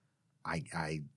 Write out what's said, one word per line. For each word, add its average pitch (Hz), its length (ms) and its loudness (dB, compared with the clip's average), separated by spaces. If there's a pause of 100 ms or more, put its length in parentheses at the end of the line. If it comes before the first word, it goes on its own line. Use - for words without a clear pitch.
(460)
I, 82 180 2 (120)
I 78 260 2 (140)